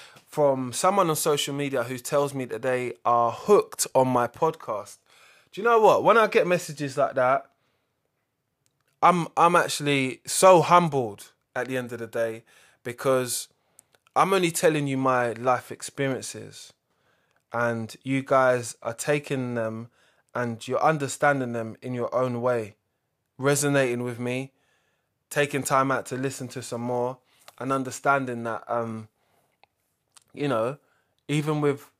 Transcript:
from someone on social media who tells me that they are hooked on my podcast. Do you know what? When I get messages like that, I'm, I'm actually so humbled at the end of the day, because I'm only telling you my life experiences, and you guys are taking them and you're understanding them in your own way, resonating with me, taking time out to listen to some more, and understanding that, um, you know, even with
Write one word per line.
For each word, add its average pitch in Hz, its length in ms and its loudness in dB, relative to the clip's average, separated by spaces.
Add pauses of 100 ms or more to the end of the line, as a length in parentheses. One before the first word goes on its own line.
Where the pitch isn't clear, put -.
(260)
from 131 480 0
someone 185 360 2
on 156 60 0
social 147 400 -2
media 135 300 -4
who 127 120 -10
tells 143 360 -2
me 135 100 -6
that 113 200 -10
they 127 320 -4 (100)
are 117 260 4
hooked - 640 0
on 131 140 4
my 120 180 2
podcast. 120 680 -6 (560)
Do 180 80 -10
you 226 40 -4
know 233 140 6
what? 151 240 6
When 196 140 6
I 214 100 6
get 202 180 2
messages 156 520 -4
like 139 180 0
that, 131 340 0 (1500)
I'm, 170 360 4
I'm 170 180 6
actually 139 680 0
so 185 360 8
humbled 143 680 2 (240)
at 127 140 -6
the 131 80 -4
end 123 160 -8
of 113 60 -10
the 117 80 -8
day, 113 360 -4 (400)
because 127 640 -2 (680)
I'm 185 180 4
only 180 160 2
telling 156 380 0
you 135 100 -2
my 127 360 0
life 123 380 -2
experiences, 110 1000 -8 (800)
and 117 480 -2
you 135 220 -2
guys 127 580 2
are 117 140 -8
taking 139 580 -4
them 113 360 -6 (440)
and 120 340 -6
you're 127 140 -2
understanding 139 720 0
them 113 300 -8
in 123 100 -8
your 120 220 -6
own 123 260 -2
way, 117 360 -2 (600)
resonating 135 640 0
with 123 180 -8
me, 127 340 -6 (760)
taking 143 320 0
time 135 300 0
out 123 160 -4
to 127 80 -8
listen 131 320 -6
to 120 160 -12
some 117 180 -10
more, 123 380 -4 (400)
and 131 120 -4
understanding 131 720 -2
that, 113 260 -8
um, 113 400 -6 (1300)
you 143 140 -6
know, 123 320 -2 (480)
even 151 340 -2
with 143 380 -2